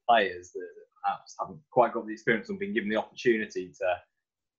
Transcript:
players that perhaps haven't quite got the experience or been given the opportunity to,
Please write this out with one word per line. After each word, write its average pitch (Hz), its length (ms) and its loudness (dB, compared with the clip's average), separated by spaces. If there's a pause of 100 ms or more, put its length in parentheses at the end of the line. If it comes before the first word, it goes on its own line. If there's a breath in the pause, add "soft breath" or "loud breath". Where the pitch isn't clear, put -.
players 95 440 2
that 90 160 -10 (360)
perhaps - 360 -6
haven't 95 180 -8 (140)
quite 117 200 4
got 113 140 -6
the 107 60 -8
experience 107 360 -2
or 101 100 -6
been 101 140 -4
given 104 160 -2
the 107 60 0
opportunity 101 840 -2
to, 90 200 0 (640)